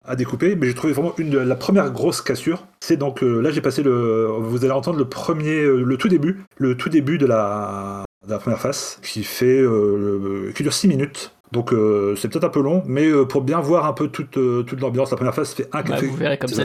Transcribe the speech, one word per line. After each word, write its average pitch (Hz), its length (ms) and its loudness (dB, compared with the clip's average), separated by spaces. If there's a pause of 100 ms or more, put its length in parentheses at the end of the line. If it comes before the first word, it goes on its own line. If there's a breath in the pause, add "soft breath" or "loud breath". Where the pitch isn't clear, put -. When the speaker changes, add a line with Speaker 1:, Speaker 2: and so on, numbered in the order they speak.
Speaker 1:
à 127 100 -6
découper, 127 400 0
mais 147 120 0
j'ai 123 80 -2
trouvé 151 180 0
vraiment 143 240 -2
une 156 140 -2
de, 139 80 4
la 127 160 0
première 170 360 2
grosse 139 300 0
cassure. 156 460 -2 (120)
C'est 165 180 0
donc, 135 260 -2
euh, 117 180 4
là 143 80 2
j'ai 147 120 -2
passé 135 200 0
le, 117 460 2 (120)
vous 117 240 -2
allez 131 100 4
entendre 147 260 -2
le 123 100 0
premier, 156 520 -2
euh, 135 220 4
le 127 140 0
tout 226 120 2
début, 180 360 0 (120)
le 127 200 2
tout 165 120 -4
début 151 280 2
de 143 80 2
la, 101 800 -2 (200)
de 98 60 -10
la 104 80 -2
première 113 200 -2
face, - 440 -4
qui - 200 -8
fait, 127 360 2
euh, 101 840 0
le, 98 60 -8
qui - 120 -6
dure 143 100 -2
six - 140 2
minutes. 143 460 -2 (180)
Donc, 120 220 -2
euh, 104 420 2
c'est 107 120 -4
peut-être 160 160 -4
un 170 60 2
peu 143 120 0
long, 165 240 2
mais, 139 220 0
euh, 147 180 4
pour 139 160 -2
bien 143 180 0
voir 151 280 2
un 147 60 -2
peu 151 160 -4
toute, 135 280 -8
euh, 123 240 0
toute 123 200 -8
l'ambiance, 127 280 -2
la 123 80 -2
première 123 160 -2
phase 151 220 -4
fait 127 180 -6
un 156 80 -2
Speaker 2:
Bah, 131 160 -4
Speaker 1:
fait, 135 80 -2
Speaker 2:
vous 135 100 -4
verrez 139 220 -2
comme - 140 -6
Speaker 1:
ça 107 60 -4
Speaker 2:
ça 123 80 0